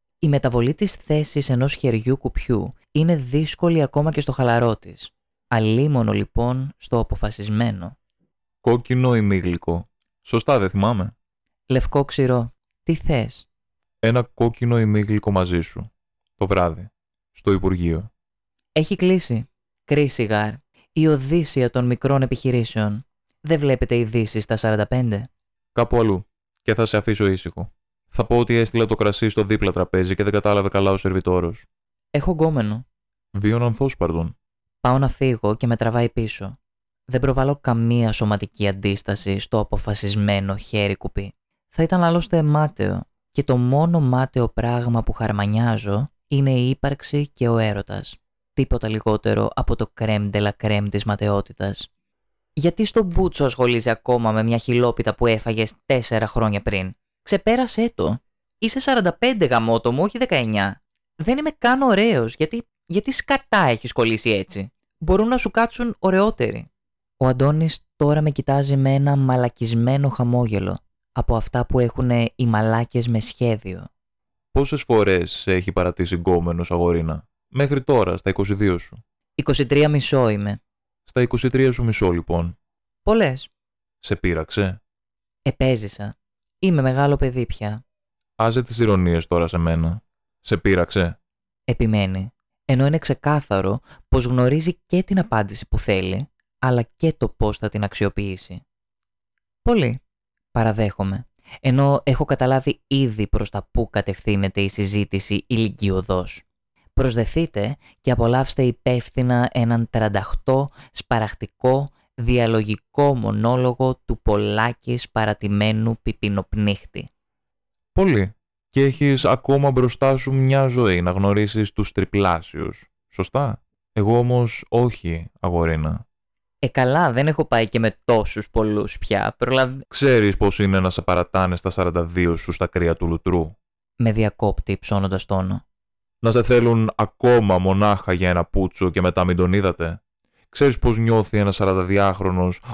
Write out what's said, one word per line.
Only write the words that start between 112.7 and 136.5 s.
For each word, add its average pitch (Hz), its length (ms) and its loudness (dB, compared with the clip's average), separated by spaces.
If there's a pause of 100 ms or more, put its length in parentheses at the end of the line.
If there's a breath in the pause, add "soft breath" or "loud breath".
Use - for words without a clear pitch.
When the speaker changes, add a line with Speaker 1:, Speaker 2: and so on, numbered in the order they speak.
Speaker 1:
μονόλογο 123 880 0
του - 160 -6
Πολάκης 110 880 -2
παρατημένου 110 920 0
πιπινοπνίχτη. 104 1080 -4 (800)
Speaker 2:
Πολύ. 127 420 2 (360)
Και 135 140 2
έχεις 139 420 2
ακόμα 139 460 2
μπροστά 127 460 2
σου 131 160 -4
μια 135 340 4
ζωή 113 340 2
να 87 100 0
γνωρίσεις 101 640 0
τους 104 180 -4
τριπλάσιους. 90 960 -2 (220)
Σωστά; 123 540 -4 (280)
Εγώ 110 260 2
όμως 120 520 0
όχι, 90 680 -2
αγορίνα. 82 680 -2 (520)
Speaker 1:
Ε, 131 80 -2
καλά, 135 440 2
δεν 131 160 0
έχω 156 180 0
πάει 113 220 0
και 120 120 -2
με 110 260 -2
τόσους 107 440 0
πολλούς 107 480 -2
πια. 101 400 -2
Προλαβ- 131 500 -2
Speaker 2:
Ξέρεις 113 500 4
πώς 101 220 2
είναι 95 200 2
να 92 100 2
σε 92 120 -4
παρατάνε 90 540 0
στα 92 140 -6
σαράντα 87 360 0
δύο 85 300 0
σου 82 160 -6
στα 87 160 -4
κρύα 85 280 -2
του 82 120 -2
λουτρού. 82 480 -2 (400)
Speaker 1:
Με 113 160 2
διακόπτει 104 640 -2
ψώνοντας 98 480 -4
τόνο. 95 400 -4 (540)
Speaker 2:
Να 113 120 2
σε 117 120 4
θέλουν 117 520 4